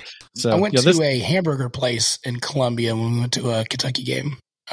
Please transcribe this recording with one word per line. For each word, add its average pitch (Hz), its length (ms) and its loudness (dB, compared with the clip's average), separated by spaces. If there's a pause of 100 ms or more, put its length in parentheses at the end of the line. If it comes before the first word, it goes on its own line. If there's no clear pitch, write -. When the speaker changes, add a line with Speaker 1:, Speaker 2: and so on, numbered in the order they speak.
(360)
Speaker 1:
So, 117 160 0
Speaker 2:
I 107 40 4
went 202 200 2
Speaker 1:
yeah, 127 60 4
Speaker 2:
to 131 40 4
Speaker 1:
this 170 140 6
Speaker 2:
a 139 200 2
hamburger 139 500 0
place 120 540 -2
in 120 160 -4
Columbia 120 560 0
when 113 180 0
we 120 80 0
went 120 120 -2
to - 180 -2
a 113 140 0
Kentucky 127 380 -4
game. 131 340 -4 (360)